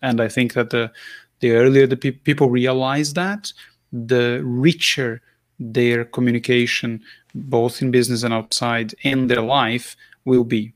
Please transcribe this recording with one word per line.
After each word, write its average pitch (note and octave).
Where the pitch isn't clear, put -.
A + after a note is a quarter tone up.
And B2
I A2+
think A#2+
that A#2
the, A#2
the A#2+
earlier C3+
the B2+
pe-, C3+
people C#3+
realize C3
that, F#3+
the A#2+
richer B2+
their A#2
communication, A#2+
both B2
in C3
business A#2+
and A#2
outside, A2+
in C3
their A#2+
life A#2+
will B2+
be. A#2